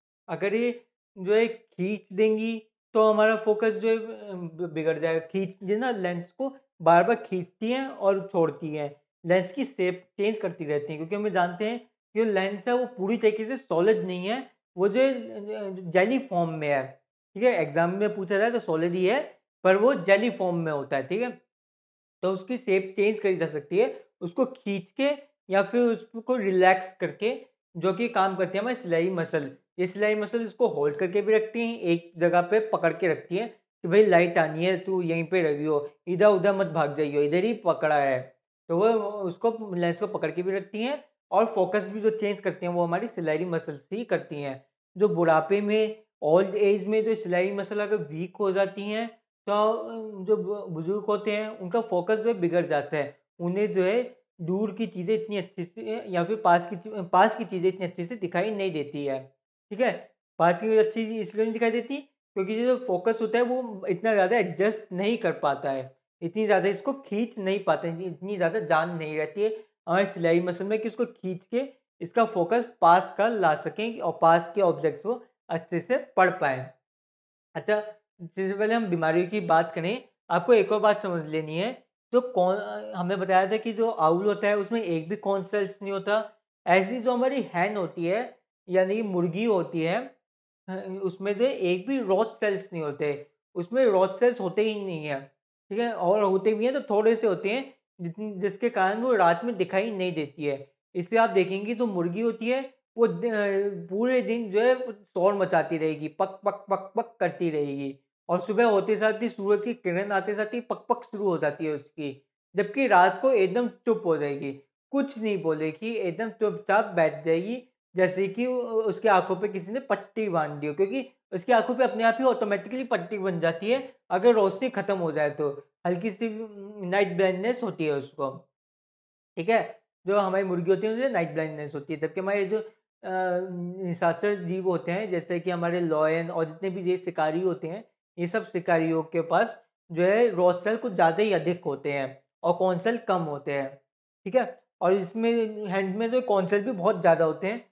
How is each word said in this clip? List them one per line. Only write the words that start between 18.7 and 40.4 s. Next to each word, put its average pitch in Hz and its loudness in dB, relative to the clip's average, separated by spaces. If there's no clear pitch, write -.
ही 180 0
है, 254 2
पर 190 6
वो 240 4
jelly 202 4
form 180 -2
में 160 -2
होता 135 -2
है, 131 -4
ठीक 202 -2
है? 247 -4
तो 185 2
उसकी 214 -6
shape 190 0
change 214 2
करी 196 2
जा 160 0
सकती 151 -4
है, 240 6
उसको 175 -2
खींच 196 -6
के 269 2
या 196 4
फिर 240 0
उसको 226 -2
relax 185 4
करके, 202 -2
जो 180 0
कि 233 -2
काम 190 0
करती 185 -2
है 202 -2
हमारी 240 -2
सिलाई 170 0
muscle। 160 -2
ये 180 0
सिलाई 208 0
muscle 214 -4
इसको 220 0
hold 147 0
करके 190 0
भी 208 2
रखती 220 2
हैं, 233 -4
एक 170 0
जगह 175 4
पे 202 2
पकड़ 165 0
के 175 -2
रखती 160 -2
हैं 226 -4
कि - -14
भाई 208 6
light 175 6
आनी 160 0
है, 185 2
तू 185 -2
यहीं 165 0
पे 180 0
रहियो, 147 0
इधर-उधर 196 4
मत 190 0
भाग 151 0
जाइयो, 147 0
इधर 165 2
ही 226 0
पकड़ा 156 2
है। 135 2
तो 170 0
वो 208 4
उसको, 208 -4
lens 175 0
को 208 -2
पकड़ 165 -4
के 175 -4